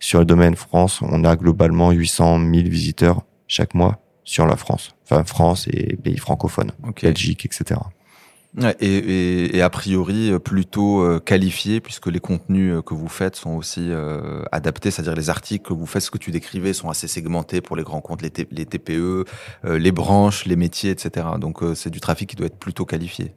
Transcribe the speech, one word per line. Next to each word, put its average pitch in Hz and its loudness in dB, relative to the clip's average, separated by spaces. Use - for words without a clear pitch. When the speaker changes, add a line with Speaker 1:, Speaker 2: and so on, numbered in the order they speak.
Speaker 1:
sur - 4
le 85 8
domaine 85 8
France. - 2
On 80 0
a 85 6
globalement 85 4
huit 85 2
cent 85 4
mille 85 4
visiteurs 85 2
chaque - -2
mois 92 2
sur - 0
la 80 4
France. - -6
Enfin, - 4
France 87 2
et - -2
pays - -2
francophones, - -2
Speaker 2:
Ok. 113 -6
Speaker 1:
Belgique, - 0
et - -8
cetera. - -4
Speaker 2:
Ouais, 120 2
et, 98 4
et, 90 0
et 90 4
a 90 6
priori, 98 0
euh, 92 2
plutôt, 98 0
euh, 85 4
qualifié, 98 2
puisque - -12
les 87 -2
contenus, 92 0
euh, 82 -2
que - -10
vous 80 -6
faites 92 -4
sont 82 -8
aussi, 80 -8
euh, 76 -6
adaptés, 80 -2
c'est-à-dire 80 -4
les 78 -2
articles - -6
que - -6
vous 82 -6
faites, 98 -4
ce - -6
que 113 -6
tu - -10
décrivais, 92 -4
sont 82 -8
assez 82 -6
segmentés 85 -4
pour 78 -8
les 80 -4
grands 76 -8
comptes, 80 -10
les 80 -6
T-, 82 -8
les 78 -8
T - -6
P 80 -6
E, 92 -2
euh, 82 0
les 90 4
branches, 101 4
les 90 0
métiers, 87 0
et 90 -4
cetera. 82 -6
Donc, 82 -6
euh, 82 -2
c'est 82 -8
du - -12
trafic 90 -4
qui - -16
doit 87 -4
être - -12
plutôt - -8
qualifié, 87 -8